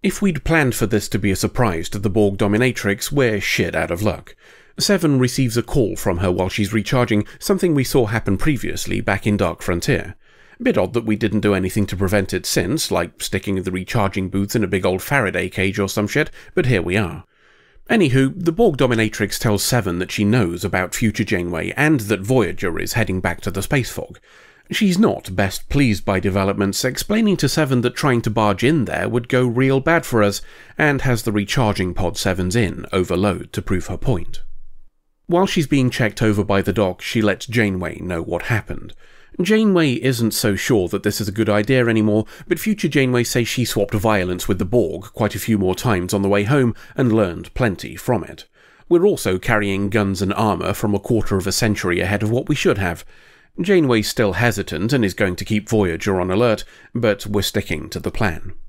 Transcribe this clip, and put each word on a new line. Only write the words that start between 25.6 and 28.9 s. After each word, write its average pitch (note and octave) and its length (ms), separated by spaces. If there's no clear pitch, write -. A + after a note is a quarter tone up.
pleased B2+ 340
by F#2+ 160
developments, G2 640
explaining G3+ 540
to C#3 100
Seven C3+ 320
that B2 160
trying B2 260
to A#2 80
barge G#2 320
in C#3 220
there F2+ 240